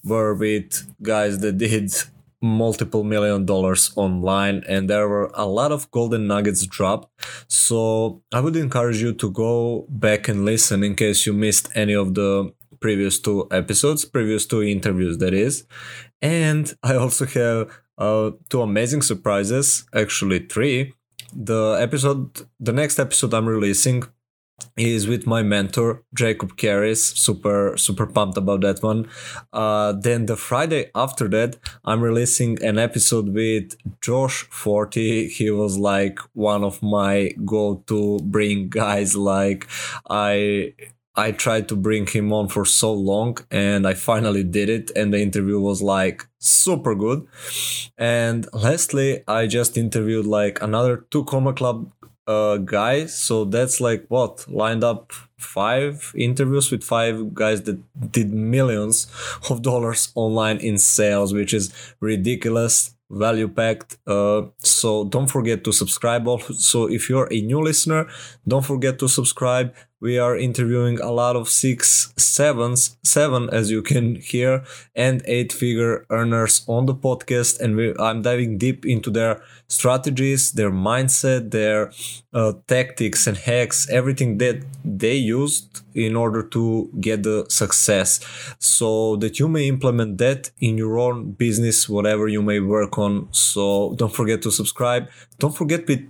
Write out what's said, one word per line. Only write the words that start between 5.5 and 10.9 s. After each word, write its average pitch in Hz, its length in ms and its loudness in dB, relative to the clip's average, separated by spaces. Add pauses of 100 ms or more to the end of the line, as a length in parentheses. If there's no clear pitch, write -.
of 143 200 -4
golden 113 360 0
nuggets 101 380 0
dropped. 98 420 -2 (400)
So 113 760 0 (120)
I 123 80 2
would 160 160 0
encourage 120 440 0
you 117 120 0
to 107 180 -4
go 117 560 -2
back 107 400 0
and 101 160 0
listen 104 400 2
in 101 120 -2